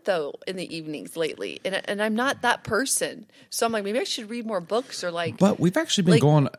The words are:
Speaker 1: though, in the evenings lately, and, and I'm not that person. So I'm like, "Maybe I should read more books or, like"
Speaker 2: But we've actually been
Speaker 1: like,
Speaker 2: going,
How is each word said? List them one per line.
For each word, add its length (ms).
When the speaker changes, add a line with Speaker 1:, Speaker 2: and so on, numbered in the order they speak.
Speaker 1:
though, 300
in 100
the 180
evenings 440
lately, 480
and, 200
and 160
I'm 120
not 260
that 240
person. 640
So 160
I'm 60
like, 120
"Maybe 140
I 60
should 260
read 160
more 160
books 420
or, 60
like" 260
Speaker 2:
But 240
we've 160
actually 280
been 80
Speaker 1:
like, 100
Speaker 2:
going, 220